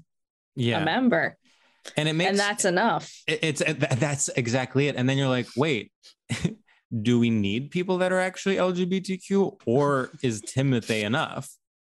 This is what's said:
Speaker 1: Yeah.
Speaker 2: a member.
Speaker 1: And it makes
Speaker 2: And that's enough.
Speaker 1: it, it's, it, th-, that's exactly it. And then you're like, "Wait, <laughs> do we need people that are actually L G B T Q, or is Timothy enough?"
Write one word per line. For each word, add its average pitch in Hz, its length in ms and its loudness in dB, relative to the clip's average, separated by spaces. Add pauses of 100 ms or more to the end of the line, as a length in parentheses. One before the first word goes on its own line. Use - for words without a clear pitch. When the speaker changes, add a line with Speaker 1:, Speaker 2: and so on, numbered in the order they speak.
(560)
Speaker 1:
Yeah. 120 260 0
Speaker 2:
a - 40 0
member. 170 500 2 (600)
Speaker 1:
And 151 100 2
it 160 60 0
makes 175 160 2
Speaker 2:
And 202 100 0
that's 202 260 0
enough. 185 460 0 (160)
Speaker 1:
it, 156 140 0
it's, 160 200 0
it, 156 200 -2
th-, 139 180 0
that's 147 300 -2
exactly 131 580 0
it. 135 80 -2
And 123 140 0
then 135 80 0
you're 139 100 2
like, 127 200 0 (100)
"Wait, 135 340 0 (380)
<laughs> - 720 -6
do 120 180 4
we 117 100 4
need 113 420 0
people 180 280 0
that 185 140 0
are 185 60 2
actually 185 380 -2
L 185 140 2
G 180 140 0
B 185 160 0
T 190 160 -6
Q, 196 480 0
or 135 440 2 (140)
is 113 180 -2
Timothy 120 600 0
enough?" 135 460 -4 (380)